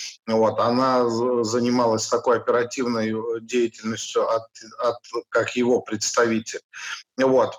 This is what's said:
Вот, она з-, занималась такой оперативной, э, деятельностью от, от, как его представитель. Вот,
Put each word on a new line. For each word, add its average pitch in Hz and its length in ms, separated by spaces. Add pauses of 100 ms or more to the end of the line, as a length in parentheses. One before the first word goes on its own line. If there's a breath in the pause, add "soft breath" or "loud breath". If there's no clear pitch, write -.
(280 loud breath)
Вот, 110 320
она 123 480
з-, 120 340
занималась 120 640
такой 120 300
оперативной, 120 760
э, 113 280
деятельностью 113 880
от, 113 180 (320)
от, 120 180 (320)
как - 280
его 123 240
представитель. 113 800 (580 loud breath)
Вот, 131 400